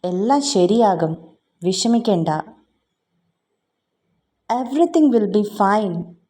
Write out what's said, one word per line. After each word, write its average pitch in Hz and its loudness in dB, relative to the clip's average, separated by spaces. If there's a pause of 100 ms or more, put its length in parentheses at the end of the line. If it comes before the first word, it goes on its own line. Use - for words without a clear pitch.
എല്ലാം 208 0
ശരിയാകും, 185 2 (500)
വിഷമിക്കണ്ട. 185 0 (2250)
Everything 294 0
will 208 2
be 208 4 (180)
fine. 196 0 (360)